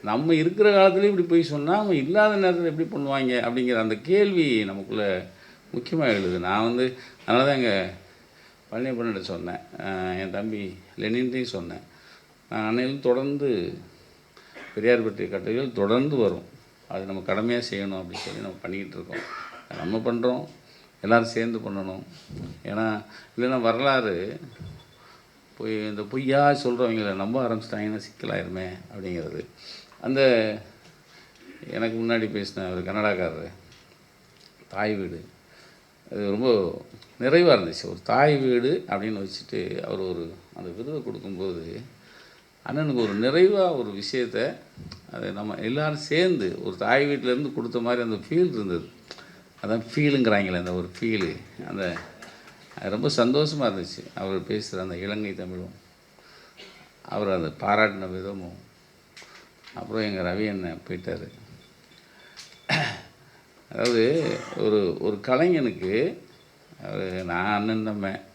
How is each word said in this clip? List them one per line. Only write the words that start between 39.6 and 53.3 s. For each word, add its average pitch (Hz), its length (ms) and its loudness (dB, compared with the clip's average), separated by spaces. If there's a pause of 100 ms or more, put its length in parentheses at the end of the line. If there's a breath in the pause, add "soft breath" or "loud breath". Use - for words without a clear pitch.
அவர் - 160 -4
ஒரு 85 340 -6 (220)
அந்த 92 140 -12
விருதை 127 340 -8
கொடுக்கும்போது 95 920 -8 (760 loud breath)
அண்ணனுக்கு 139 320 0
ஒரு 104 180 0
நிறைவா 175 580 6
ஒரு 104 240 -6
விஷயத்த, 123 560 -2 (540)
அது 98 200 -8
நம்ம 104 240 -8
எல்லாரும் 147 420 -2
சேர்ந்து 160 680 0
ஒரு 95 140 -6
தாய் 131 280 2
வீட்டிலேருந்து 127 480 0
கொடுத்த 120 260 -4
மாதிரி 120 220 0
அந்த 113 140 -2
ஃபீல் 156 380 2
இருந்தது. 92 340 -2 (760 loud breath)
அதான் 110 200 0 (120)
ஃபீலுங்கிறாங்களே, 113 600 4
அந்த 90 160 -2
ஒரு 90 160 -2 (100)
ஃபீலு, 98 360 0 (340)
அந்த 90 280 -4 (840 loud breath)
அது 95 100 -6
ரொம்ப 117 180 0
சந்தோஷமா 143 540 2